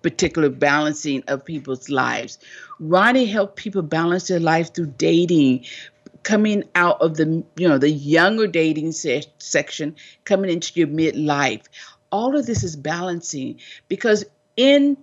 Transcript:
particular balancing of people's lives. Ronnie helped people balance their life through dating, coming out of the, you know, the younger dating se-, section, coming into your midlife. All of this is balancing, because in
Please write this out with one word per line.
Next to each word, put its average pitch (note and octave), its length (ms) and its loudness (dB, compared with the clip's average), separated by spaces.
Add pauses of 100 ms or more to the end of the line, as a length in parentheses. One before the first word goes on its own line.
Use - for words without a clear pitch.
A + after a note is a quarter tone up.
particular D#3+ 460 0
balancing D3 800 0
of C3+ 160 -4
people's C#3 440 -10
lives. B2 500 -4 (420)
Ronnie G#3+ 460 2
helped G3+ 300 -4
people G3 260 -6
balance E3 460 -2
their F3+ 120 0
life E3 340 0
through D#3 240 -6
dating, E3 680 2 (580)
coming G#3+ 420 0 (100)
out F3 260 2
of D#3 160 2
the, D#3+ 260 0 (140)
you F3 100 0
know, C#3+ 120 4
the C#3+ 100 4
younger E3 580 2
dating D#3+ 460 -2
se-, D3 320 -4 (140)
section, - 580 -4 (280)
coming G3 260 0
into E3+ 240 -4
your E3 140 2
midlife. D3 760 -2 (480)
All B3 260 0
of C#4 80 0
this A3+ 180 -2
is D#3+ 140 -6
balancing, D#3 840 -6 (300)
because G#3 360 0 (320)
in C#4 460 6